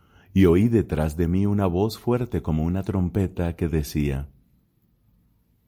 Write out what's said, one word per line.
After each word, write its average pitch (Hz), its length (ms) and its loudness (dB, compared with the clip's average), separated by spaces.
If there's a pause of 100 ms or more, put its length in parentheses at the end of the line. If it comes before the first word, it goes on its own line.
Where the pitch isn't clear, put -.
(320)
y 95 140 6
oí 92 220 6
detrás 78 480 0
de 85 120 0
mí 95 180 0
una 101 200 0
voz 95 320 -2
fuerte 120 440 -2
como 78 220 -2
una 92 180 -2
trompeta 90 720 -2
que 87 140 -4
decía, 71 600 -4 (1400)